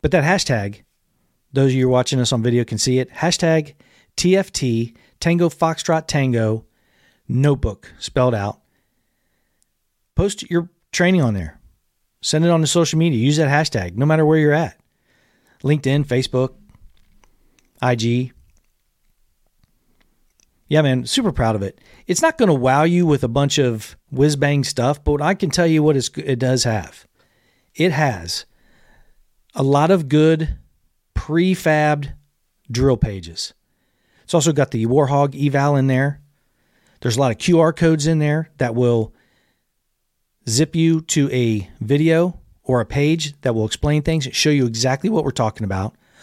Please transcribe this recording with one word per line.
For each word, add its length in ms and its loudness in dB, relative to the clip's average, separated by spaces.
But 100 -2
that 140 2
hashtag, 580 -2
those 180 2
of 60 0
you 100 2
watching 320 2
us 140 0
on 100 -2
video 220 0
can 120 -8
see 220 0
it, 100 -6
hashtag 680 0
T 180 2
F 160 -2
T 440 -4
Tango 260 2
Foxtrot 600 -2
Tango 580 -2
Notebook, 720 -2
spelled 360 0
out. 240 -4
Post 360 -2
your 180 -2
training 300 2
on 140 0
there. 260 -10
Send 220 0
it 80 4
on 80 2
to 80 0
social 320 0
media. 180 2
Use 200 2
that 100 2
hashtag, 480 -2
no 100 0
matter 200 2
where 120 4
you're 140 2
at. 260 -2
LinkedIn, 420 0
Facebook, 500 -2
I 140 2
G. 380 -2
Yeah, 140 2
man, 240 0
super 260 0
proud 240 0
of 60 -4
it. 180 -8
It's 160 0
not 160 0
gonna 140 4
wow 300 2
you 220 4
with 180 2
a 40 -2
bunch 320 0
of 360 -2
whiz-bang 540 2
stuff, 400 -2
but 180 0
I 140 0
can 160 -2
tell 160 2
you 160 4
what 120 4
it's, 220 -2
it 220 -4
does 240 0
have. 420 -4
It 160 0
has 560 -4
a 80 -6
lot 300 2
of 180 0
good 480 2
prefabbed 1000 0
drill 260 2
pages. 560 -6
It's 100 -6
also 180 2
got 200 0
the 160 -2
Warhog 480 2
eval 400 0
in 100 2
there. 340 0
There's 140 -2
a 40 -2
lot 100 2
of 80 -4
Q 220 2
R 120 4
codes 360 0
in 100 2
there 400 -2
that 160 -2
will 400 0
zip 260 -2
you 260 2
to 300 -2
a 380 -2
video 600 0
or 180 0
a 60 -4
page 540 -2
that 120 -2
will 120 -2
explain 360 -2
things, 300 -2
show 180 0
you 160 2
exactly 460 -2
what 120 -2
we're 60 -2
talking 340 -4
about. 320 -6